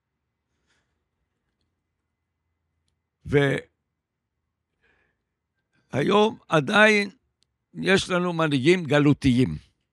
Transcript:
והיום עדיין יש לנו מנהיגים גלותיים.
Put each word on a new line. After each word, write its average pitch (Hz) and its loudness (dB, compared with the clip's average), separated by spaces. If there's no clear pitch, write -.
והיום 202 0
עדיין 202 2
יש 175 -2
לנו 180 -2
מנהיגים 160 0
גלותיים. 131 0